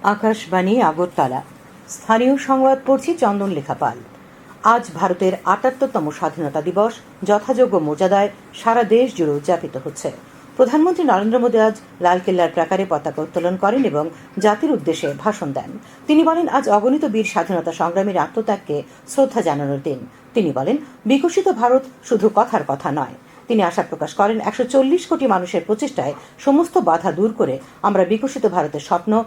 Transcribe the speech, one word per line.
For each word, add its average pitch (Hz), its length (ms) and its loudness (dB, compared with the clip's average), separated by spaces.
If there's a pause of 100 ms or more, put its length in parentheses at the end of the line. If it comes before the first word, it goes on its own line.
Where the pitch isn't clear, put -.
(140)
আকাশবাণী 208 600 0 (160)
আগরতলা। 156 520 -2 (540)
স্থানীয় 240 380 2 (140)
সংবাদ 262 380 4
পড়ছি 269 260 0 (100)
চন্দন 202 360 0
লেখা 139 240 -6
পাল। 123 160 -2 (760)
আজ 240 100 0 (160)
ভারতের 185 340 0 (200)
আটাত্তরতম 254 520 -2 (120)
স্বাধীনতা 151 500 -4
দিবস 208 260 0 (360)
যথাযোগ্য 214 460 2 (120)
মর্যাদায় 190 420 2 (320)
সারা 233 220 2 (100)
দেশ 247 220 4
জুড়ে 151 220 0
উদযাপিত 170 380 -4 (100)
হচ্ছে। 143 240 -8 (480)
প্রধানমন্ত্রী 320 540 4
নরেন্দ্র 214 320 2
মোদী 226 240 2
আজ 220 80 0 (300)
লালকেল্লার 180 500 2
প্রাকারে 185 360 0
পতাকা 151 340 -4
উত্তোলন 175 380 -2
করেন 233 180 2 (100)
এবং 147 140 -2 (380)
জাতির 214 340 2
উদ্দেশ্যে 156 320 -2 (140)
ভাষণ 208 340 -2
দেন। - 140 -10 (340)
তিনি 302 240 4
বলেন, 330 160 0 (120)
আজ 269 80 0 (120)
অগণিত 262 260 2 (100)
বীর 220 200 -2
স্বাধীনতা 170 460 -2
সংগ্রামীর 180 440 0
আত্মত্যাগকে 196 540 -4 (340)
শ্রদ্ধা 269 300 0
জানানোর 143 460 -2
দিন। 131 120 -6 (340)
তিনি 190 240 0
বলেন, 175 180 0 (300)
বিকশিত 330 420 2 (120)
ভারত 247 240 4 (240)
শুধু 214 200 2 (100)
কথার 220 340 2
কথা 139 280 -4
নয়। - 180 -8 (320)
তিনি 220 200 2
আশা 175 200 -2
প্রকাশ 151 300 -8
করেন, 214 180 2 (120)
একশো 240 140 -4 (100)
চল্লিশ 277 340 4
কোটি 269 260 -2
মানুষের 180 340 -2
প্রচেষ্টায় 214 460 -4 (320)
সমস্ত 302 300 2 (140)
বাধা 170 220 0
দূর 202 280 0
করে 143 160 0 (320)
আমরা 202 240 2
বিকশিত 262 340 -2 (100)
ভারতের 147 320 -2
স্বপ্ন 175 240 0 (160)